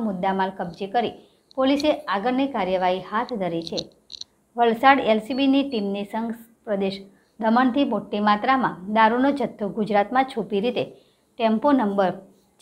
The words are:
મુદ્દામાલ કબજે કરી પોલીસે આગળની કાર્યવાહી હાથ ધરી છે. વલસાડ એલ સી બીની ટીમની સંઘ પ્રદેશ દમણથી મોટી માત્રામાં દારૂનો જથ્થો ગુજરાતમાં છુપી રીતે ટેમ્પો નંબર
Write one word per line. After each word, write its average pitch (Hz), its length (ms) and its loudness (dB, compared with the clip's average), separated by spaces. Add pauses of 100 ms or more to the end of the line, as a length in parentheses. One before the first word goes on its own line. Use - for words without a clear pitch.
મુદ્દામાલ 190 500 -2
કબજે 190 300 -8
કરી 185 260 -2 (440)
પોલીસે 285 340 2 (240)
આગળની 254 400 0
કાર્યવાહી 185 560 0
હાથ 240 200 -4 (120)
ધરી 170 260 -4
છે. 208 100 -8 (760)
વલસાડ 240 500 4
એલ 214 220 2
સી 262 120 -4
બીની 277 240 4
ટીમની 202 420 -4
સંઘ 226 300 -6 (300)
પ્રદેશ 196 340 -2 (400)
દમણથી 240 540 2
મોટી 208 340 -4
માત્રામાં 208 560 0 (100)
દારૂનો 226 380 4
જથ્થો 220 480 -4
ગુજરાતમાં 214 560 0
છુપી 202 300 -2
રીતે 196 200 -2
ટેમ્પો - 920 -2
નંબર 196 340 0 (480)